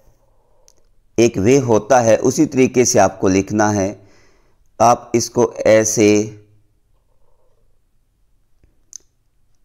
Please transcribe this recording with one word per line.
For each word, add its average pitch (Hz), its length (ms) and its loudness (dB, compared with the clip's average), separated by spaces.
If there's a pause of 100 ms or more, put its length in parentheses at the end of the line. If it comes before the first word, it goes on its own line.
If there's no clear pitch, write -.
(1200)
एक 117 200 0
वे 117 200 2
होता 120 420 0
है, 113 160 2
उसी 135 300 -2
तरीके 127 380 0
से 113 140 -2
आपको 95 300 0
लिखना 104 420 -2
है। 98 180 -4 (920)
आप 117 340 0
इसको 120 380 -2 (140)
ऐसे 110 420 2 (3500)